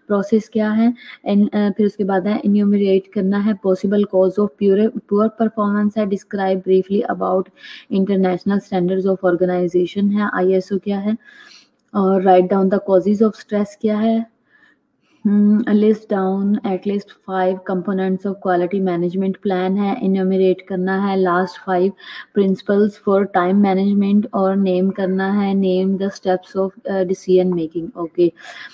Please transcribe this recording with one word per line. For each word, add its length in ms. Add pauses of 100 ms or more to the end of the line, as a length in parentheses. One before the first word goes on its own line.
(120)
process 360
क्या 240
है, 220 (360)
and, 260
अ, 140
फिर 160
उसके 180
बाद 240
है 180
इन्यूमरेट 680
करना 240
है 300
possible 360 (120)
cause 240
of 80 (160)
pure, 240
poor 420 (120)
performance 560
है, 80
describe 600
briefly 480
about 280 (500)
international 680 (100)
standards 360
of 120 (160)
organization 760
है, 220
आईएसओ 440
क्या 220
है, 180 (760)
और 280
write 300
down 200
the 60 (120)
causes 300
of 100 (100)
stress 260 (140)
क्या 160
है, 400 (880)
हम्म, 380
list 400 (100)
down 420
at 320
least 220 (200)
five 260 (160)
components 540
of 80 (140)
quality 340
management 520
plan 440
है, 240
enumerate 680
करना 360
है 120
लास्ट 520
five 220 (460)
principles 540 (180)
for 160 (120)
time 280
management 680
और 220
नेम 340
करना 420
है, 240
name 460
the 160
steps 420
of, 280
अ, 160
decision 540
making। 400
ओके, 360 (400)